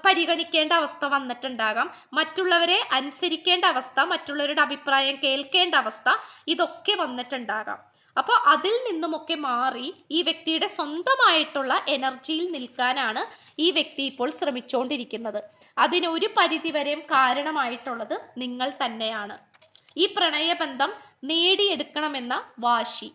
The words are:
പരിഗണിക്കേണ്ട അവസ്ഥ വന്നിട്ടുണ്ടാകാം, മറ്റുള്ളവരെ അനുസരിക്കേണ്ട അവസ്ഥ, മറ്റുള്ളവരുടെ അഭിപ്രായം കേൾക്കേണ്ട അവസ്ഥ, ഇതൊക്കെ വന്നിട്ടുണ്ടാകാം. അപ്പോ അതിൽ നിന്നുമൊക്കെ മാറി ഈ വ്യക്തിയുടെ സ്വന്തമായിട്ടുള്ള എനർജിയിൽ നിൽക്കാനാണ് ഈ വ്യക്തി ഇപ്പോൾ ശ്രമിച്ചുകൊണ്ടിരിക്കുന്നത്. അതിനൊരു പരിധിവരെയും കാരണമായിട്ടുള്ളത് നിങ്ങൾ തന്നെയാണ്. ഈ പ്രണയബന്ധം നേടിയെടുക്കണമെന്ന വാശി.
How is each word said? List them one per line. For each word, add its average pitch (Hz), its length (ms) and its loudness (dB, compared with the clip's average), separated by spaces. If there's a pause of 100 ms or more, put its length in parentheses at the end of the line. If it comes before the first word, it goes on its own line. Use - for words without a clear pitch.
പരിഗണിക്കേണ്ട 330 640 2
അവസ്ഥ 302 320 0
വന്നിട്ടുണ്ടാകാം, 247 880 -2 (180)
മറ്റുള്ളവരെ 339 800 2
അനുസരിക്കേണ്ട 320 720 0
അവസ്ഥ, 269 360 0
മറ്റുള്ളവരുടെ 294 600 0
അഭിപ്രായം 277 640 2
കേൾക്കേണ്ട 285 500 2
അവസ്ഥ, 254 420 2 (300)
ഇതൊക്കെ 339 460 -2
വന്നിട്ടുണ്ടാകാം. 240 1040 -6 (220)
അപ്പോ - 160 2 (120)
അതിൽ 311 240 6
നിന്നുമൊക്കെ 330 640 -2
മാറി 254 600 -4 (160)
ഈ 320 120 2
വ്യക്തിയുടെ 320 440 -2
സ്വന്തമായിട്ടുള്ള 330 1200 2
എനർജിയിൽ 294 600 -2
നിൽക്കാനാണ് 254 960 -4 (120)
ഈ 320 120 4
വ്യക്തി 285 320 -2
ഇപ്പോൾ 269 280 -2
ശ്രമിച്ചുകൊണ്ടിരിക്കുന്നത്. 240 1120 -4 (340)
അതിനൊരു 339 580 2
പരിധിവരെയും 311 640 0
കാരണമായിട്ടുള്ളത് 262 1200 0 (180)
നിങ്ങൾ 254 340 -4 (120)
തന്നെയാണ്. 220 540 -6 (580)
ഈ 349 100 4
പ്രണയബന്ധം 320 840 0 (320)
നേടിയെടുക്കണമെന്ന 311 1200 0 (140)
വാശി. 226 560 0